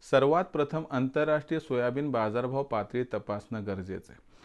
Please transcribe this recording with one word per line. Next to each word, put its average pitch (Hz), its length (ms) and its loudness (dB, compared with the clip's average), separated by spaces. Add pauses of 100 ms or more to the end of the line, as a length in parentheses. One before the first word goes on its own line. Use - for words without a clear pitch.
सर्वात 143 400 4
प्रथम 156 460 -2
आंतरराष्ट्रीय 151 680 0
सोयाबीन 127 500 0
बाजारभाव 120 520 0
पातळी 120 420 -2 (100)
तपासणं 104 520 -6
गरजेचं 95 460 -6
आहे. - 140 -20 (180)